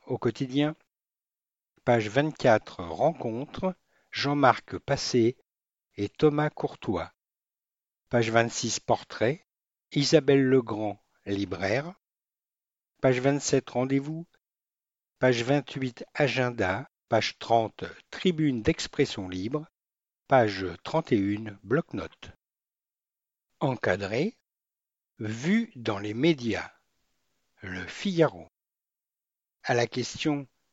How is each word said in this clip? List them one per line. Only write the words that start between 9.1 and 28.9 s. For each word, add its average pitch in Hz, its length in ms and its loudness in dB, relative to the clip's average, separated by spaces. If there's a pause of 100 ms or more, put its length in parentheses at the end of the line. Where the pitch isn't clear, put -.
Isabelle 139 520 4
Legrand, 113 560 0 (260)
libraire. 101 680 -4 (1080)
Page 131 180 4
vingt-sept, 139 500 0
rendez-vous. 139 560 -2 (920)
Page 123 240 4
vingt-huit, 131 680 -2
agenda. 120 720 0 (220)
Page - 280 0
trente, 117 460 0 (260)
tribune 151 540 0
d'expression 120 680 -2
libre. 113 380 -6 (600)
Page 107 380 4 (180)
trente - 280 -2
et 120 60 4
une, 101 440 -2
bloc-notes. 101 680 -6 (1300)
Encadré, 113 760 -2 (840)
vue 131 560 -2
dans 110 240 -4
les 104 160 -6
médias. 120 560 0 (920)
Le 92 240 -10
Figaro. 160 600 0 (1160)